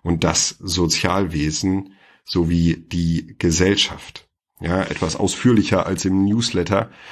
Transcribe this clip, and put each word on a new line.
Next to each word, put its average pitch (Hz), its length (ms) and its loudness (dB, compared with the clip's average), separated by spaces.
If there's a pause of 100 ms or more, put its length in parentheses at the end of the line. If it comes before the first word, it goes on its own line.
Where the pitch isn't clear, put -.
und 85 220 -2
das 82 260 0 (100)
Sozialwesen 90 1300 -2 (320)
sowie 85 520 2
die 85 600 -4
Gesellschaft. 90 920 0 (320)
Ja, 90 220 -2
etwas 90 340 -4
ausführlicher 101 720 2
als 92 200 -4
im 95 200 2
Newsletter. 101 640 0 (220)